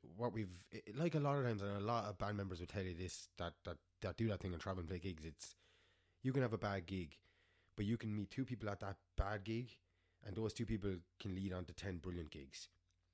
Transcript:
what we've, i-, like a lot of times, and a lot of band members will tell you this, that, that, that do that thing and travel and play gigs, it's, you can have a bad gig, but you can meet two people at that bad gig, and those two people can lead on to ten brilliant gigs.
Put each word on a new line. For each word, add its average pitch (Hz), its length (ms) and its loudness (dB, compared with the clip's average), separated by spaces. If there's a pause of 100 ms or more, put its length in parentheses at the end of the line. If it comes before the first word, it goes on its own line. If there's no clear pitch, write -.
(160)
what 113 180 0
we've, 92 400 -4
i-, - 80 -8 (120)
like 156 200 2
a 156 60 6
lot 143 180 4
of 135 60 4
times, 110 180 2
and 101 160 0
a - 20 0
lot 110 240 2
of 104 140 -2
band 104 180 0
members 95 240 0
will 90 60 -2
tell 101 180 0
you 92 80 0
this, 90 460 -4
that, 85 160 -2 (100)
that, 85 140 -4 (240)
that 90 160 0
do 113 100 4
that 98 120 2
thing 92 120 0
and 82 80 -2
travel 95 200 -2
and 85 80 -4
play 92 100 -2
gigs, 87 260 -4
it's, - 300 -8 (680)
you 131 120 4
can 139 80 6
have 117 100 4
a 110 60 2
bad 98 260 2
gig, 90 320 -2 (580)
but 107 120 2
you 113 100 6
can 110 180 0
meet 104 160 0
two 131 140 0
people 107 240 -2
at 101 120 -2
that 98 180 -4 (180)
bad 98 280 2
gig, 113 340 -2 (480)
and 101 100 -4
those 110 160 2
two 113 140 0
people 101 280 2 (240)
can 98 160 -2
lead 95 200 0
on 90 100 0
to - 80 -8
ten 95 240 -2
brilliant 85 340 -4
gigs. - 380 -12 (460)